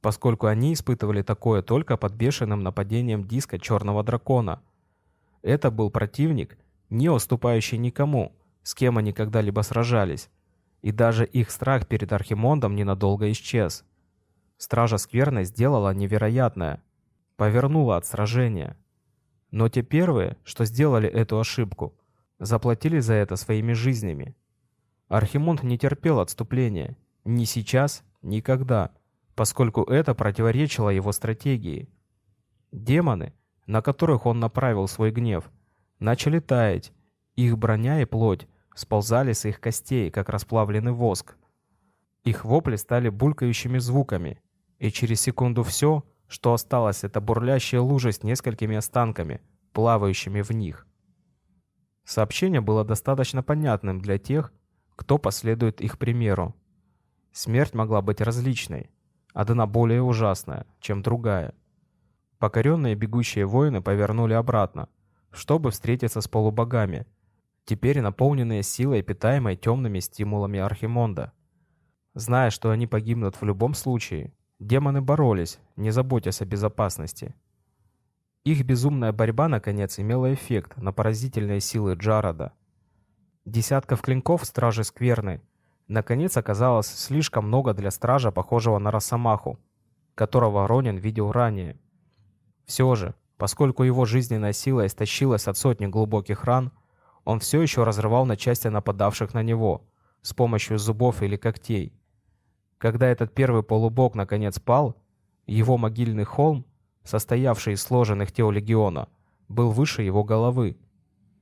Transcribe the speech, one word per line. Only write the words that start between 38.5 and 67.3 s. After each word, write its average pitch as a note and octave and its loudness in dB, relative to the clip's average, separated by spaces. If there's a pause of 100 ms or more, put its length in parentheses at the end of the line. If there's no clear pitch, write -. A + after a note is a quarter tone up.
сползали A2+ 0
с - -4
их G#2+ -6
костей, A#2 -2
как G2 -4
расплавленный G#2+ 0
воск. A#2 -2 (880)
Их A2 -2
вопли B2+ 0
стали A#2+ -2
булькающими B2 -2
звуками, A#2+ -2 (380)
и A2 -2
через A2+ -2
секунду A#2+ -2
всё — D3 0 (240)
что - 0
осталось, A2+ 0
это G#2 -4
бурлящие A#2+ 0
лужи B2 2
с - -8
несколькими A2+ -4
останками, A2 -2 (320)
плавающими G#2 2
в G#2 -6
них. G#2 -6 (1160)
Сообщение C#3+ 0
было G#2+ 2
достаточно B2+ -2
понятным A2 -2
для G2 -2
тех, C#3 -2 (440)
кто - 0
последует A2+ -2
их - -4
примеру. A2 -2 (760)
Смерть B2+ -2
могла A2 0
быть G2+ -2
различной, A#2 -4 (440)
одна A2+ 0
более A#2 2
ужасная, A2 0 (140)
чем G2 -6
другая. G#2+ -2 (840)
Покорённые A#2 2
бегущие G#2+ -2
воины A#2+ 2
повернули G#2+ 2
обратно, A2+ 0 (420)
чтобы D3 0
встретиться A#2 -2
с - -8
полубогами, A2 0 (600)